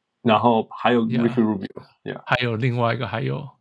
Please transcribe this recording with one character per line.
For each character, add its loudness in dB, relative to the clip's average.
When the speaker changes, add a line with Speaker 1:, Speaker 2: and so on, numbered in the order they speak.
Speaker 1:
然 4
后 2
还 0
有 2
Speaker 2:
Yeah. 0
Speaker 1:
Ricky 2
Rubio.Yeah. -4
Speaker 2:
还 0
有 -2
另 0
外 2
一 -6
个 -6
还 -4
有 -6